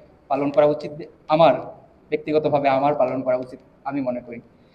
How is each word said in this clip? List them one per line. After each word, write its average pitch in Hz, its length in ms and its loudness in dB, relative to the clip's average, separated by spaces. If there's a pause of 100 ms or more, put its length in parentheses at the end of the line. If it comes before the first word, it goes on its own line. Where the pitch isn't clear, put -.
(280)
পালন 139 220 -2
করা 147 160 4
উচিত, - 260 -2 (360)
আমার 160 260 6 (540)
ব্যক্তিগতভাবে 147 600 0
আমার 135 260 2
পালন 131 280 -2
করা 127 140 0
উচিত, 127 240 -10 (240)
আমি 135 160 -6
মনে 123 200 -4
করি। 117 200 -14 (340)